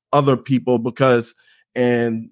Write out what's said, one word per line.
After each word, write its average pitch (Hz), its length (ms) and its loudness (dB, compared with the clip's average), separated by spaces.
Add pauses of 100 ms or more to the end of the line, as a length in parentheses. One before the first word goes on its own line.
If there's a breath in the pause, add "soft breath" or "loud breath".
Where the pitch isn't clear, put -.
(120)
other 139 260 2
people 123 420 -2
because, 120 560 0 (400)
and 117 560 -2